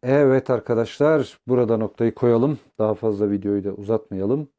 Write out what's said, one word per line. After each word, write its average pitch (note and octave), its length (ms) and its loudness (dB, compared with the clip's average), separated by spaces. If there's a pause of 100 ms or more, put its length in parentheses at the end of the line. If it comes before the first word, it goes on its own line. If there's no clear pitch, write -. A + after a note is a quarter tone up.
Evet C3+ 480 2
arkadaşlar, B2 880 0 (100)
burada A#2+ 280 2
noktayı A2 380 -2
koyalım. A#2+ 440 2 (200)
Daha G#2+ 160 0
fazla G#2 360 -2
videoyu G2+ 340 -2
da G2 80 -6
uzatmayalım. G#2 760 -4 (100)